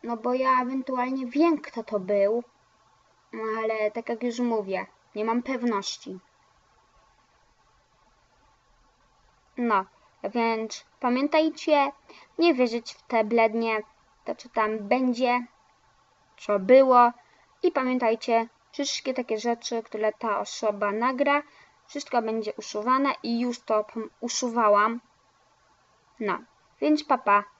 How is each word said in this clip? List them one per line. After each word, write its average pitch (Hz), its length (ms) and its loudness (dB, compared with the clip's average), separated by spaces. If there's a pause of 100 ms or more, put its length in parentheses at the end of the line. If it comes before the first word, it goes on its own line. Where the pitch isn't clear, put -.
No 233 140 -6
bo 240 180 -4
ja 262 280 0
ewentualnie 254 640 -4
wiem, 294 320 2
kto - 260 -10
to 208 160 -4
był, 202 440 0 (880)
no 226 100 -8 (200)
ale 214 280 -2
tak 233 180 -8
jak 233 140 -6
już 240 180 -4
mówię, 196 460 -2 (280)
nie 208 100 -4
mam 233 180 0
pewności. 226 760 -6 (3500)
No, 220 280 2 (400)
więc 220 640 -2 (140)
pamiętajcie, 294 920 2 (460)
nie 330 160 4
wierzyć 240 400 -2
w - 80 -20
te 226 220 0
blednie, 226 580 0 (420)
to - 100 -6
co - 140 -16
tam 220 300 -2
będzie, 240 680 0 (920)
co 208 220 -2
było. 247 520 8 (520)
I 349 100 2
pamiętajcie, 240 760 0 (240)
wszystkie 269 420 -4
takie 247 240 -4
rzeczy, 233 440 -4
które 214 300 -4
ta 208 280 -4
osoba 208 520 -4
nagra, 269 500 0 (440)
wszystko 262 360 -4
będzie 220 300 -4
usuwane 254 680 -2
i 233 180 -2
już 240 200 -4
to 214 240 -2
pom-, 220 260 -10 (100)
usuwałam. 226 800 2 (1200)
No, 196 180 -4 (420)
więc 302 240 2
pa, 285 140 2
pa. 202 260 2 (160)